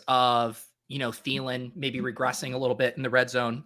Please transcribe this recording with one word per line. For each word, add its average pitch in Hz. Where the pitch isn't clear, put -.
of, 120
you 139
know, 123
Thielen 127
maybe 135
regressing 127
a 127
little 123
bit 123
in 139
the 127
red 123
zone 123